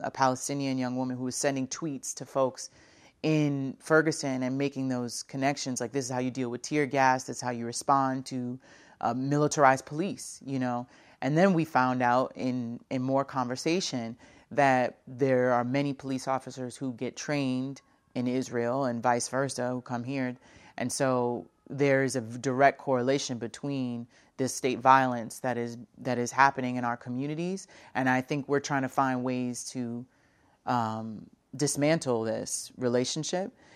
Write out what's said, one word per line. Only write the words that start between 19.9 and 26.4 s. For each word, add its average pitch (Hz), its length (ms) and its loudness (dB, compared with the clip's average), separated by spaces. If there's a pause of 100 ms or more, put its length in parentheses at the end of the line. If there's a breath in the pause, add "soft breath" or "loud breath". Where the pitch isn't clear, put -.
here. 127 320 -4 (420 loud breath)
And 123 140 -4
so 123 560 0 (200)
there 135 360 2
is 123 100 -2
a 131 60 -2
v-, 113 180 -8
direct 135 400 4
correlation 131 600 0
between 120 680 -6 (300 soft breath)
this 131 180 -2
state 127 240 -2
violence 127 640 4
that 120 180 -2
is, 120 200 -4 (200)
that 123 180 -2
is 120 140 0
happening 131 460 4